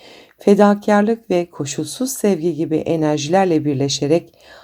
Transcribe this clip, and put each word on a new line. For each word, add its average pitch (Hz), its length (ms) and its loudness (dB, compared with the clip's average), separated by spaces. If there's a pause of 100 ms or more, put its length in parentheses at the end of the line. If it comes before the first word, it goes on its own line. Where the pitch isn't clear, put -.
(420)
fedakarlık 208 880 2
ve 175 200 0
koşulsuz 156 600 -8
sevgi 175 440 -2
gibi 156 220 -2
enerjilerle 156 880 0
birleşerek 143 720 -2 (260)